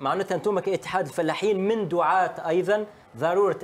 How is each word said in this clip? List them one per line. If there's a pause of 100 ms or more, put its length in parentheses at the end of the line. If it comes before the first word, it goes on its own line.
معناتها
انتم
كاتحاد
الفلاحين
من
دعاة
ايضا (320)
ضروره